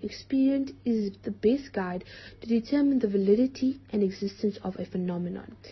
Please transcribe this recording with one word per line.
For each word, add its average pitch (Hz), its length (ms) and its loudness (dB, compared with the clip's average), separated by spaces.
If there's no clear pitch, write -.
experience 269 680 0
is 220 300 0
the 208 80 -6
best 247 400 0
guide 180 320 -4
to - 60 -12
determine 269 520 2
the 226 80 2
validity 220 720 2
and 208 120 2
existence 196 600 -2
of 190 140 -6
a 180 80 -6
phenomenon. 180 720 -6